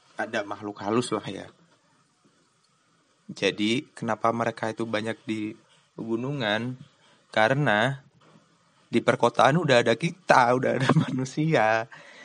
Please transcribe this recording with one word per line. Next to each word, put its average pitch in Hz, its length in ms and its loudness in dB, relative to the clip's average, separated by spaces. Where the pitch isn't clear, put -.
ada 110 240 -4
makhluk 104 400 -10
halus 107 320 -2
lah 104 160 -6
ya. 95 160 -12
Jadi 107 640 -2
kenapa 113 400 -2
mereka 113 400 -4
itu 113 160 -6
banyak 110 400 -6
di 107 240 -6
pegunungan? 120 880 -4
Karena 123 720 2
di 117 160 0
perkotaan 127 560 2
udah 127 240 4
ada 117 80 4
kita, 131 640 2
udah 127 240 0
ada 131 80 -2
<laughs> 143 60 0
manusia. 127 880 0